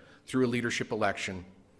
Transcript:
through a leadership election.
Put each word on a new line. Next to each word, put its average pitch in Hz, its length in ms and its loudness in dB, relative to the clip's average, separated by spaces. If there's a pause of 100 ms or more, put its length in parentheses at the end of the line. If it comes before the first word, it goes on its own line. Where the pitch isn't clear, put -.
(240)
through 131 220 2
a - 20 4
leadership 120 440 -2
election. 98 520 0 (360)